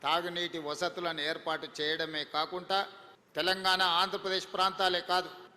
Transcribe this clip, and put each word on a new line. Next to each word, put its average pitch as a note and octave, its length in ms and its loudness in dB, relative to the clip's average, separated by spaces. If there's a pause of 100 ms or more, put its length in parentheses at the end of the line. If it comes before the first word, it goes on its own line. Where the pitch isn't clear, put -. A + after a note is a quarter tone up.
తాగునీటి E3+ 600 0
వసతులను E3+ 640 -2
ఏర్పాటు D#3+ 360 -4 (120)
చేయడమే D#3 440 -2 (120)
కాకుండా, F3+ 440 -2 (580)
తెలంగాణ, F#3 440 2 (200)
ఆంధ్రప్రదేశ్ F#3+ 520 0
ప్రాంతాలే F#3 560 2
కాదు, F3+ 200 2 (280)